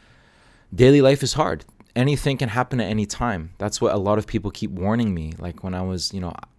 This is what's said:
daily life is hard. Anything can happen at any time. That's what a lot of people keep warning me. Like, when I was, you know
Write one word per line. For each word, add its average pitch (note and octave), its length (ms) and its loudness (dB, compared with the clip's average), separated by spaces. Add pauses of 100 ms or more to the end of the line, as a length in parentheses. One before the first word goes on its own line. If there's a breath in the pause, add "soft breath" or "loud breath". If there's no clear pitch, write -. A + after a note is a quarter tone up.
(760 soft breath)
daily C3+ 280 8
life C3+ 200 4
is B2+ 120 -2
hard. F#2 320 -2 (280)
Anything C3+ 440 0
can C3 100 -2
happen B2 320 -2
at F#2+ 80 -2
any G#2+ 160 0
time. G2 540 -4
That's G#2 240 -4
what A#2 120 2
a G#2 40 0
lot G2+ 180 2
of G#2+ 100 -2
people G#2 240 -4
keep G2 200 -8
warning G2+ 420 0
me. D#2+ 260 -6
Like, E2+ 240 -10
when F#2 120 -6
I F#2 80 -6
was, F#2 320 -6
you F#2+ 60 -8
know F2 120 -6 (260)